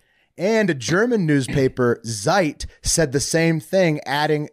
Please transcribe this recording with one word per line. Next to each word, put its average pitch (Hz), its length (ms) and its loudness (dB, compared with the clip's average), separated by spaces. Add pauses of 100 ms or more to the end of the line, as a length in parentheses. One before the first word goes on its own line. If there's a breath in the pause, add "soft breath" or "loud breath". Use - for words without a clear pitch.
(380)
and 214 320 0
a 165 40 0
German 180 520 0
newspaper, 131 800 2
Zeit, 143 600 -2 (160 soft breath)
said 151 320 0
the 139 80 0
same 165 400 0
thing, 170 440 0
adding, 151 460 -2